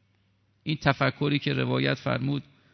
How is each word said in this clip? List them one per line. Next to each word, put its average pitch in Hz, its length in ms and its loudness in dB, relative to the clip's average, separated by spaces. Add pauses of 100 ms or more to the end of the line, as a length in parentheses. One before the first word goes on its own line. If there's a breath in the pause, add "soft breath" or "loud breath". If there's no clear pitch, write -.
(640)
این 151 180 -2
تفکری 143 580 2
که 143 140 -2
روایت 131 400 0
فرمود، 131 500 -2 (300 soft breath)